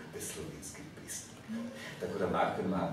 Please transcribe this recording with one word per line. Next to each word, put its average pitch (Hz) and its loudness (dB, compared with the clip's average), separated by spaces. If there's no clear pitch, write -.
da - -8
je - -4
slovenski - -6
pesnik." - -8
Tako - 0
da 95 4
Marko - 6
ima 92 4